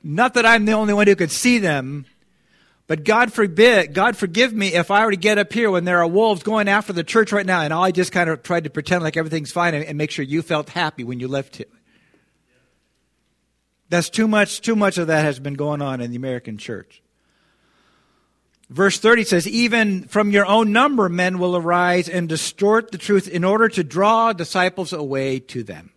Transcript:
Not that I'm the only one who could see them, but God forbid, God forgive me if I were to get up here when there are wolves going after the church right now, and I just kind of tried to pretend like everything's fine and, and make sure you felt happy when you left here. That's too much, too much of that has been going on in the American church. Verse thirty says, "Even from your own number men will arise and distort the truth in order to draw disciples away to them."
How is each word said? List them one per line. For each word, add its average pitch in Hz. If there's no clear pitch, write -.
Not 185
that 233
I'm 226
the 214
only 214
one 202
who 202
could 165
see 247
them, 143
but 156
God 220
forbid, 196
God 208
forgive 220
me 196
if 175
I 208
were 214
to 196
get 208
up 208
here 220
when 175
there 180
are 170
wolves 202
going 214
after 202
the 170
church 220
right 202
now, 180
and 151
I 185
just 180
kind 175
of 156
tried 170
to 147
pretend 170
like 156
everything's 160
fine 175
and, 147
and 147
make 151
sure 143
you 151
felt 151
happy 156
when 123
you 127
left 135
here. -
That's 170
too 220
much, 214
too 226
much 196
of 170
that 156
has 139
been 139
going 147
on 131
in 120
the 120
American 120
church. -
Verse 185
thirty 226
says, 175
"Even 220
from 208
your 202
own 214
number 233
men 180
will 180
arise 175
and 170
distort 214
the 185
truth 190
in 175
order 214
to 190
draw 214
disciples 180
away 135
to 127
them." 90